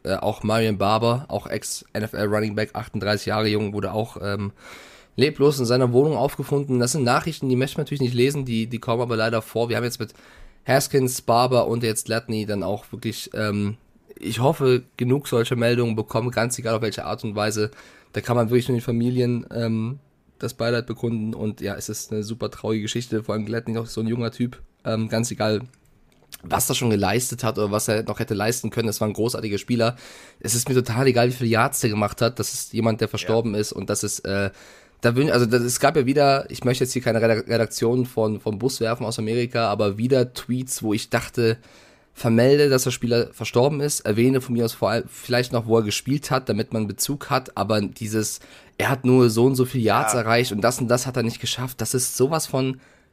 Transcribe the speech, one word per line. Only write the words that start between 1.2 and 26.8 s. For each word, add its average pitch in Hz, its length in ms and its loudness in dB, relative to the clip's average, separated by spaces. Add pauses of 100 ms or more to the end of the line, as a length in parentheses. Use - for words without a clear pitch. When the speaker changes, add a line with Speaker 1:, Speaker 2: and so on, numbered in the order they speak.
Speaker 1:
auch - 180 -6
Ex-N - 560 -6
F 107 120 -6
L-Running-Back, 107 580 0
achtunddreißig 107 540 -4
Jahre 107 220 0
jung, 104 260 0
wurde 95 180 -4
auch, 107 300 -4
ähm, 101 300 -4 (640)
leblos 143 440 2
in 123 80 0
seiner 123 260 2
Wohnung 139 240 4
aufgefunden. 139 640 -2
Das 120 120 0
sind 143 120 0
Nachrichten, 143 460 0
die 127 40 4
möchte 131 220 0
man 151 80 -2
natürlich 139 160 -6
nicht 123 140 0
lesen, 135 320 0
die, 113 200 -2
die 120 120 -6
kommen 120 240 -2
aber 117 120 -2
leider 110 280 0
vor. 117 260 -4
Wir 113 80 -2
haben 117 80 -2
jetzt 120 160 -6
mit 113 140 -10 (520)
Haskins, 131 540 2
Barber 120 460 4
und 117 160 -2
jetzt 110 240 -2
Gladney 110 400 -4
dann 101 160 -4
auch 98 300 -6
wirklich, - 420 -8
ähm, 104 420 -2 (400)
ich 110 240 -6
hoffe, 131 440 2 (120)
genug 127 320 0
solcher 117 260 0
Meldungen 117 420 0
bekommen, 113 340 -2
ganz 120 280 -2
egal 113 180 -2
auf 107 40 0
welche 104 240 -4
Art 104 200 -8
und 104 120 -6
Weise. 107 360 -2 (420)
Da 104 80 -4
kann 120 140 0
man 113 120 2
wirklich 120 200 2
nur 123 100 0
den 113 40 -6
Familien, 120 680 0
ähm, 113 460 -4 (400)
das 117 160 -8
Beileid 117 320 -2
bekunden 110 480 -4
und 107 260 -6
ja, 98 140 -6
es - 160 -10
ist - 200 -10
eine 107 120 -4
super 107 280 -6
traurige 110 300 -4
Geschichte, 110 420 -4
vor 104 120 -4
allem 107 100 -2
Gladney 113 300 -4
noch 113 100 -4
so 113 160 -8
ein 113 60 -2
junger 117 240 -2
Typ, 123 320 -6 (240)
ähm, 110 240 -2
ganz 117 200 -2
egal, 107 300 0 (840)
was - 280 -2
er 131 40 0
schon 123 140 0